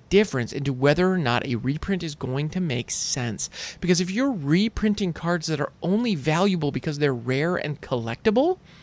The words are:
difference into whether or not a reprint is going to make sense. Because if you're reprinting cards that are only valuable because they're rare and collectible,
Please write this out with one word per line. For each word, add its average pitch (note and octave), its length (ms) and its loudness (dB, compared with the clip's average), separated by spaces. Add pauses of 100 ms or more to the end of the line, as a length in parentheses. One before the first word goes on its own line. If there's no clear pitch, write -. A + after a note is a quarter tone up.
difference F3 440 2
into C#3 180 -2
whether D3 400 4
or F#3+ 60 0
not A#2+ 280 2
a C3 100 0
reprint D3 460 -2
is D#3 140 -6
going C3+ 320 -4
to F3+ 140 -4
make B2+ 280 -2
sense. - 600 -4 (320)
Because F3 180 4
if F3+ 100 -2
you're B3+ 220 0
reprinting G3+ 800 2
cards E3+ 360 -4
that D#3 120 -2
are - 140 -4 (100)
only G#3+ 320 2
valuable D#3 560 2
because C#3+ 280 -4
they're C#3+ 140 2
rare C3 440 0
and D3 240 -6
collectible, G#3 760 0 (240)